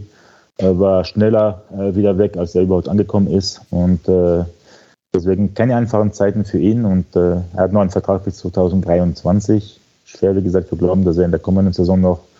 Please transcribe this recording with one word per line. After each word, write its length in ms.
äh, 80
war 240
schneller, 580
äh, 180
wieder 220
weg, 200
als 180
er 80
überhaupt 240
angekommen 400
ist. 420
Und, 380
äh, 380
deswegen 400
keine 220
einfachen 380
Zeiten 320
für 140
ihn. 260
Und, 300
äh, 260
er 40
hat 160
noch 80
einen 100
Vertrag 320
bis 140
zweitausenddreiundzwanzig. 1400
Schwer, 300
wie 60
gesagt, 280
zu 80
glauben, 260
dass 140
er 80
in 60
der 100
kommenden 320
Saison 260
noch 200